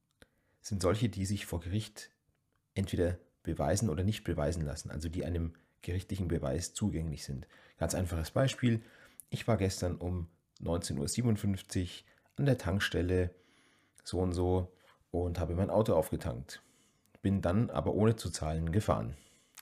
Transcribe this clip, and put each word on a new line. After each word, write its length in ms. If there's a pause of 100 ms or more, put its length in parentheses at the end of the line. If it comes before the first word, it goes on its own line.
(600)
sind 220
solche, 260
die 160
sich 220
vor 140
Gericht 500 (640)
entweder 440 (240)
beweisen 480
oder 140
nicht 200
beweisen 380
lassen, 280
also 200
die 160
einem 260 (300)
gerichtlichen 460
Beweis 440
zugänglich 520
sind. 220 (300)
Ganz 180
einfaches 360
Beispiel, 520 (460)
ich 180
war 120
gestern 380
um 340 (300)
neunzehn 380
Uhr 100
siebenundfünfzig 1000 (300)
an 100
der 100
Tankstelle 800 (680)
so 180
und 120
so 400 (380)
und 280
habe 160
mein 140
Auto 240
aufgetankt. 720 (580)
Bin 220
dann 260
aber 240
ohne 240
zu 140
zahlen 420
gefahren. 420 (480)